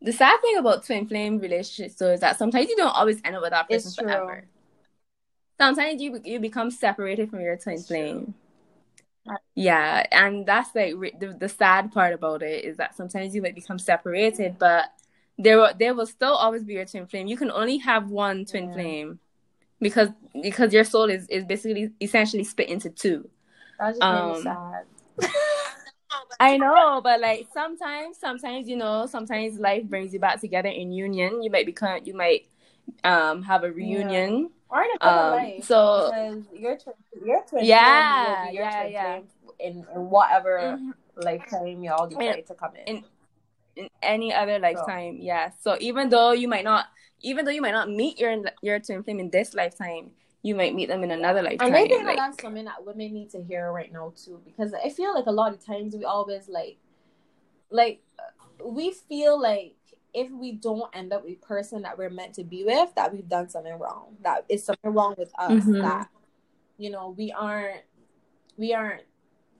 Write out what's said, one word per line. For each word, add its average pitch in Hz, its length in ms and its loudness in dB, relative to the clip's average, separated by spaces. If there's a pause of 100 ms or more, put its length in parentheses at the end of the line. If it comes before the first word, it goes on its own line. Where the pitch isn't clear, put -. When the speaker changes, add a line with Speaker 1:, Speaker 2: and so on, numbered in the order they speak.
Speaker 1:
The 220 120 -2
sad 269 280 8
thing 453 160 2
about 254 280 2
twin 214 220 -4
flame 214 320 -2
relationships, 185 560 -6
though, 185 160 2
is 180 100 2
that - 160 4
sometimes 240 320 2
you 453 60 -2
don't 349 200 2
always 214 280 2
end 185 120 -6
up 185 60 -8
with 170 100 -2
that 170 180 2
Speaker 2:
It's 226 160 0
Speaker 1:
person 185 200 -8
Speaker 2:
true. 202 80 -2
Speaker 1:
forever. 190 320 -6 (1120)
Sometimes 285 420 2
you, 269 220 -8
you 226 160 -8
become 226 320 -4
separated 214 580 -2
from 202 120 -10
your 175 160 -4
twin 175 180 -8
Speaker 2:
It's 170 120 -12
true. 170 100 -6
Speaker 1:
flame. 156 360 -8 (920)
Speaker 2:
Right. 208 140 -10 (160)
Speaker 1:
Yeah, 156 560 2
and 202 340 4
that's, 214 300 2
like, 190 220 0
re-, 185 200 -8
the, 196 100 -8
the 185 200 -8
sad 196 460 4
part 180 200 4
about 156 300 -4
it 156 220 -6
is 156 120 -10
that - 180 -6
sometimes 190 380 -8
you 208 80 -4
might 180 140 -4
become 185 240 -12
separated, 185 800 0
but 170 260 6 (520)
there 220 200 8
will, 220 220 10
there 233 140 2
will 233 140 -2
still 277 260 0
always 226 300 2
be 208 100 -10
your 190 120 -6
twin 185 220 -12
flame. 190 200 -8
You 233 100 -4
can 254 140 -2
only 240 260 0
have 226 320 0
one 202 360 -2
twin 185 240 -6
Speaker 2:
Yeah. 175 40 -12
Speaker 1:
flame 165 460 -8 (600)
because, 214 300 4 (320)
because 202 320 2
your 220 100 8
soul 220 260 4
is, 190 200 -4
is 190 160 -4
basically 214 460 -4 (100)
essentially 214 420 2
split - 260 -2
into 180 200 -8
two. - 400 -2 (500)
Speaker 2:
That 208 160 -2
just 233 60 -8
made 190 80 6
me 175 260 0
Speaker 1:
Um, 165 80 -8
Speaker 2:
sad. 175 420 -8 (360)
<laughs> 359 80 0 (1120)
Speaker 1:
I 277 180 8
know, 285 440 6
but, 240 200 4
like, 226 320 -2
sometimes, 320 680 -8
sometimes, 254 480 -8
you 247 80 -6
know, 220 300 -2
sometimes 220 540 -6
life 202 260 2
brings 190 280 -6
you 196 60 -8
back 190 220 0
together 185 280 -2
in 180 220 -8
union. 190 500 -4
You 220 80 -4
might 202 160 2
become, 185 380 -4
you 190 100 -12
might, 175 340 0 (560)
um, 170 400 2
have 190 200 2
a 175 40 -2
Speaker 2:
Yeah. 175 60 -8
Speaker 1:
reunion. 196 760 -2 (200)
Speaker 2:
Or 277 120 2
in 466 80 0 (120)
another 165 260 6
Speaker 1:
Um, 156 40 2 (120)
Speaker 2:
life, - 220 -10
Speaker 1:
so 208 460 6
Speaker 2:
because 214 480 -8
your 240 180 -6
twin, 269 180 -18 (280)
your 240 180 2
twin - 60 -14
flame 262 140 -2
will 226 60 2
Speaker 1:
Yeah, 240 840 6
Speaker 2:
be 185 60 -8
your 202 80 -4
Speaker 1:
yeah, 214 180 -4
Speaker 2:
twin 208 100 -6
Speaker 1:
yeah. 202 120 -6 (160)
Speaker 2:
flame 202 80 -18 (320)
in, 175 160 -8 (180)
in 180 160 -8
whatever 190 500 6
Speaker 1:
Mm-hmm. 262 320 -6 (300)
Speaker 2:
lifetime 175 640 -6
y'all 165 220 0
Speaker 1:
In, 165 120 -10
Speaker 2:
decide 214 300 -4
to 185 80 -16
come 160 200 -10
in. 214 220 -10
Speaker 1:
in, - 60 -18 (720)
in 185 140 -14 (120)
any 220 320 0
other 208 240 0
Speaker 2:
So. 190 40 -8
Speaker 1:
lifetime, 175 600 -2
yeah. 175 300 -4 (100)
So 208 180 0
even 247 300 -2
though 233 220 8
you 240 160 2
might 208 160 -2
not, 214 220 2 (360)
even 269 240 -4
though 285 60 -2
you 294 100 -4
might 233 100 0
not 214 180 0
meet 226 300 -2
your, 226 220 0 (220)
your 208 160 -2
twin 208 240 -8
flame 208 160 -6
in 180 100 -8
this 185 240 0
lifetime, 175 560 -6 (320)
you 208 140 -4
might 185 180 2
meet 180 140 -2
them 185 160 -4
in 175 80 -4
another 175 280 0
Speaker 2:
And 175 80 0
I - 40 -2
Speaker 1:
lifetime, 247 220 0
Speaker 2:
think 427 180 6
that 440 160 4
Speaker 1:
like - 100 0
Speaker 2:
that's 269 240 -4
something 220 240 -12
that - 180 -14
women 214 300 -12
need 208 160 -14
to 180 140 -14
hear 175 280 -6
right 170 220 -10
now 165 240 -14
too, 175 260 -20
because 208 300 -8
I 262 160 -4
feel 370 240 -2
like 277 140 -2
a 220 40 2
lot 214 220 2
of 196 100 -18
times 208 320 -8
we 208 80 -10
always, 202 460 -6
like, 175 280 -10 (920)
like, 233 320 2 (640)
we 294 260 -6
feel 294 480 0
like 208 360 -2 (380)
if 254 160 -6
we 254 220 -12
don't 220 440 -6
end 185 160 -14
up 202 120 -4
with 175 180 -16
the - 60 -20
person 208 340 -8
that - 160 -12
we're 185 120 -8
meant 180 260 -14
to 190 80 -12
be 180 200 -12
with, 277 300 2
that - 180 0
we've 196 160 -12
done 175 220 -4
something 165 300 -12
wrong, - 420 -12
that - 260 -2
is 208 160 -2
something 214 300 -4
wrong 202 240 2
with 175 220 -10
us, 180 140 0 (100)
Speaker 1:
Mm-hmm. 202 180 4
Speaker 2:
that, 190 260 -2 (720)
you 208 140 -12
know, 185 260 -12
we 214 140 -8
aren't, 208 500 -8 (760)
we 226 200 -2
aren't 214 260 -6 (580)